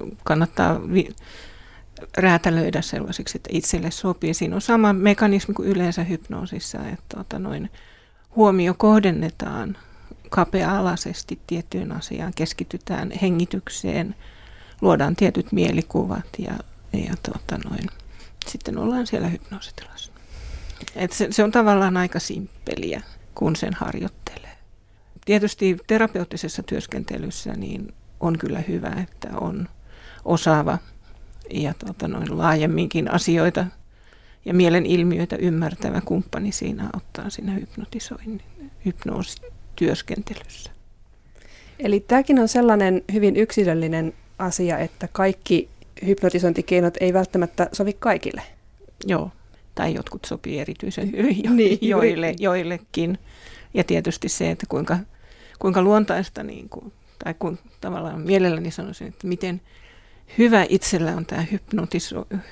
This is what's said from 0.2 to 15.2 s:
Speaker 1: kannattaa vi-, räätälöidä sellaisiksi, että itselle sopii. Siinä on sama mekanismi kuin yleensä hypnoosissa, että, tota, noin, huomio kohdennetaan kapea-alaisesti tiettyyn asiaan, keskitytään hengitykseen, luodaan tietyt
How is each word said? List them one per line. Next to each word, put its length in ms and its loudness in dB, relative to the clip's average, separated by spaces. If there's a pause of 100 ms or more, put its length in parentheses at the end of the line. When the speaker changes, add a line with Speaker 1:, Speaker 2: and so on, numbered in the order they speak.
Speaker 1:
kannattaa 680 2
vi-, 220 2 (1040)
räätälöidä 640 4
sellaisiksi, 560 -6
että 140 -12
itselle 380 0
sopii. 440 -2
Siinä 200 -2
on 60 0
sama 320 6
mekanismi 600 4
kuin 140 -2
yleensä 360 0
hypnoosissa, 760 -8
että, 380 -10
tota, 220 -10
noin, 320 -8 (640)
huomio 380 6
kohdennetaan 1000 2 (540)
kapea-alaisesti 1160 0
tiettyyn 460 -6
asiaan, 440 -6
keskitytään 720 -6 (120)
hengitykseen, 920 -2 (680)
luodaan 360 4
tietyt 360 2